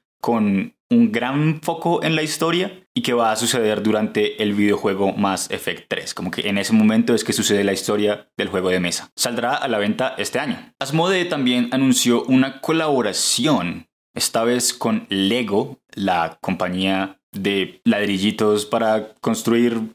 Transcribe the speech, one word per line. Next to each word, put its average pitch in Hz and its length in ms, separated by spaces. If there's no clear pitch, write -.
con 104 540
un 117 200
gran 143 500
foco 170 400
en 160 140
la 156 80
historia 165 580
y 123 100
que 123 120
va 113 160
a 110 60
suceder 110 440
durante 107 600
el 104 120
videojuego 98 580
Mass 98 400
Effect - 360
tres. - 260
Como 90 180
que - 160
en 101 100
ese 98 140
momento 110 420
es 107 80
que 107 100
sucede 101 300
la 98 100
historia 104 640
del 104 120
juego 92 220
de 90 100
mesa. 87 340
Saldrá 120 400
a 139 140
la 110 100
venta 104 400
este 113 220
año. 170 180
Asmodee 170 460
también 123 440
anunció 123 540
una 131 360
colaboración, 123 1300
esta - 280
vez 120 320
con 110 340
Lego, 107 680
la 90 480
compañía 95 720
de 98 520
ladrillitos 104 840
para 110 540
construir 113 760